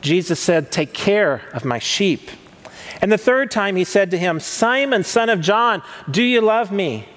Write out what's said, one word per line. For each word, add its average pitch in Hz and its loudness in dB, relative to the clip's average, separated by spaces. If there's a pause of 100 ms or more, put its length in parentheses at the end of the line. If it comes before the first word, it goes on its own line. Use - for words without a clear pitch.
Jesus 170 0
said, 165 0
"Take 156 -4
care 196 0 (120)
of 127 -8
my 123 -2
sheep." - -2 (720)
And 202 2
the 214 4
third 254 2
time 196 -2
he 185 0
said 190 2
to 185 -2
him, 170 0
"Simon, 254 0
son 226 0
of 208 2
John, 208 2 (300)
do 170 0
you 247 2
love 220 2
me?" 151 -4